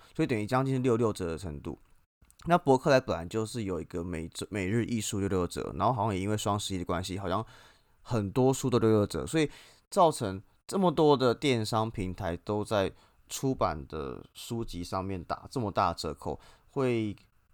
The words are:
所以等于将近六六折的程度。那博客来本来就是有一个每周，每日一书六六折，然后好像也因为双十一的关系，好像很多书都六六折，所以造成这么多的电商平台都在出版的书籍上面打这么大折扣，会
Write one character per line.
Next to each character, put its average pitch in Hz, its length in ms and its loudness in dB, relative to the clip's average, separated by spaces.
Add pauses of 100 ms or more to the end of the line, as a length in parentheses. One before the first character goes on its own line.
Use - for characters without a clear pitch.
(140)
所 156 80 0
以 156 40 0
等 131 100 0
于 104 80 -2
将 131 220 0
近 131 160 0
六 123 140 4
六 113 160 2
折 92 140 -6
的 82 120 -4
程 73 220 -10
度。 69 180 -10 (680)
那 - 120 4
博 131 180 6
客 139 140 2
来 131 100 8
本 98 160 -2
来 85 80 -6
就 110 220 -2
是 117 160 -6
有 92 180 -4
一 82 40 -8
个 85 180 -6
每 85 260 -6
周， - 220 -10
每 95 180 -2
日 113 160 2
一 113 160 -2
书 101 200 -4
六 98 80 0
六 90 180 0
折， - 300 -6
然 92 100 0
后 120 60 4
好 110 120 -2
像 110 100 0
也 92 60 -2
因 95 80 -2
为 107 80 0
双 104 220 0
十 98 160 -6
一 92 40 -2
的 90 60 -6
关 90 180 -2
系， 92 160 -8
好 101 100 -6
像 98 160 -2 (580)
很 104 300 -2
多 131 200 4
书 131 160 -4
都 120 120 4
六 113 100 6
六 107 160 6
折， 73 180 -4
所 160 160 0
以 147 80 2 (420)
造 175 200 6
成 98 320 -4 (240)
这 - 100 -4
么 185 140 4
多 147 260 6
的 120 160 4
电 120 320 2
商 110 240 0
平 92 240 -4
台 87 240 -4
都 104 280 -4
在 101 280 0 (360)
出 135 260 -2
版 80 320 -4
的 67 380 -8 (100)
书 117 300 -8
籍 87 180 -10
上 95 220 -6
面 95 180 -6
打 - 260 -8
这 - 120 -6
么 104 100 -2
大 90 240 2
折 78 180 -6
扣， - 280 -8 (300)
会 117 440 0 (400)